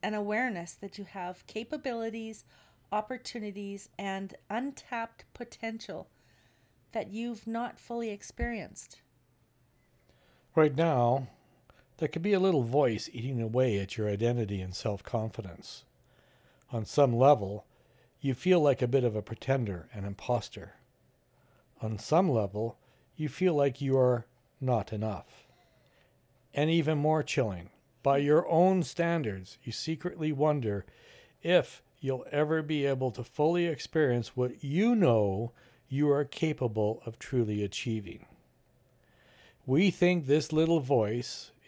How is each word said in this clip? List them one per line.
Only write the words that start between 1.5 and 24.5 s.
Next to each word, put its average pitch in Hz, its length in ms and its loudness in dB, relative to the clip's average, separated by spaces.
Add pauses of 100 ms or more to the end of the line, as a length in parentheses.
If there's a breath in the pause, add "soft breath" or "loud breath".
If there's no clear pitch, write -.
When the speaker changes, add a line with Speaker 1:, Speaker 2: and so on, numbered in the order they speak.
Speaker 1:
opportunities, 208 1040 -8
and 196 380 -8 (140)
untapped 233 840 -8
potential 226 760 -10 (840 soft breath)
that 202 200 -6
you've 226 340 -8
not 226 320 -6
fully 233 320 -8
experienced. 214 920 -10 (1500 soft breath)
Speaker 2:
Right 151 200 6
now, 135 520 2 (680 soft breath)
there 160 100 -2
could 165 140 -6
be 202 120 2
a 190 60 4
little 180 240 4
voice 120 480 0
eating 120 300 -4
away 113 380 2
at 95 180 -6
your 107 100 -2
identity 104 540 0
and 92 120 -8
self-confidence. 98 1080 -6 (880 soft breath)
On 113 140 -4
some 135 280 4
level, 117 520 4 (560 soft breath)
you 135 120 0
feel 180 260 2
like 143 220 4
a 123 60 2
bit 127 160 2
of 110 120 0
a 107 60 -2
pretender, 110 720 -4
an 98 120 -8
imposter. - 680 -6 (1080 soft breath)
On 110 180 -4
some 175 300 2
level, 107 480 -2 (380 soft breath)
you 156 140 -4
feel 180 240 0
like 143 280 2
you 135 160 2
are 127 280 4 (340)